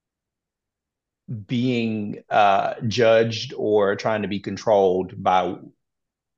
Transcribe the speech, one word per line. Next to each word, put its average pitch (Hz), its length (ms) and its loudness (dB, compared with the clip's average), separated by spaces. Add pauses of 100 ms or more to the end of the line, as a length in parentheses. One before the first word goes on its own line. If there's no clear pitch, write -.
(1500)
being, 117 720 -2 (120)
uh, 101 440 2 (140)
judged 113 680 2
or 104 400 2
trying 110 260 -4
to 95 60 -4
be 101 120 -6
controlled 98 840 0
by 92 320 0 (840)